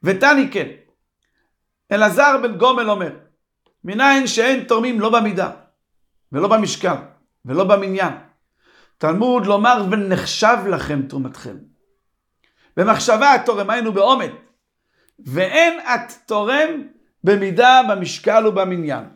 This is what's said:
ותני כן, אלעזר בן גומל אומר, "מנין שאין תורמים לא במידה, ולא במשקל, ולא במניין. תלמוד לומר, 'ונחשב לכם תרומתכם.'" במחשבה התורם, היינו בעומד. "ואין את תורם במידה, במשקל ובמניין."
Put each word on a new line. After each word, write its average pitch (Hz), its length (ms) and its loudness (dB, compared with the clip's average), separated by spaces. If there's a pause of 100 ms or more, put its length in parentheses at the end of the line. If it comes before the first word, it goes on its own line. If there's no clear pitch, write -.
ותני 262 480 2
כן, 160 180 -6 (1200)
אלעזר 214 500 2
בן 233 120 -4
גומל 240 360 0
אומר, 190 200 -4 (760)
"מנין 262 420 0
שאין 254 380 0
תורמים 233 360 0
לא 220 100 0
במידה, 214 400 0 (840)
ולא 156 160 -2
במשקל, 196 460 0 (500)
ולא 147 200 -2
במניין. 190 480 0 (840)
תלמוד 226 480 0
לומר, 208 440 2
'ונחשב 208 760 0
לכם 147 360 -4
תרומתכם.'" 131 540 -10 (1200)
במחשבה 220 580 2
התורם, 214 360 -2
היינו 226 220 -2
בעומד. 202 380 2 (960)
"ואין 285 540 0
את 240 320 -6 (140)
תורם 247 440 -2 (540)
במידה, 202 640 4
במשקל 208 580 0
ובמניין." 180 580 -4 (120)